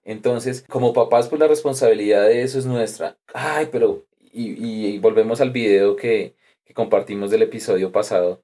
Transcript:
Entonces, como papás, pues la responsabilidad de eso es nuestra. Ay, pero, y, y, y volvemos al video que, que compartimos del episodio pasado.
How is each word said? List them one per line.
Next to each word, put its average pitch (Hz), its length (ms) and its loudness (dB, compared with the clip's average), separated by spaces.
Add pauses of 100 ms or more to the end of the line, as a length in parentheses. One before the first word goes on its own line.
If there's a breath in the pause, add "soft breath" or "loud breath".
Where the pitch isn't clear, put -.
Entonces, 123 640 -4
como 123 240 0
papás, 117 360 2
pues 151 120 -4
la 156 80 6
responsabilidad 113 800 2
de 113 160 4
eso 131 160 -4
es 127 80 -4
nuestra. 117 500 -4 (180)
Ay, 151 380 -4
pero, 110 320 0 (280)
y, 117 200 -8
y, 110 420 -6
y 101 40 -10
volvemos 110 420 2
al 131 100 0
video 101 460 2
que, 110 380 -2 (300)
que - 100 -20
compartimos 101 560 -2
del 110 120 2
episodio 98 500 -2
pasado. 90 500 -2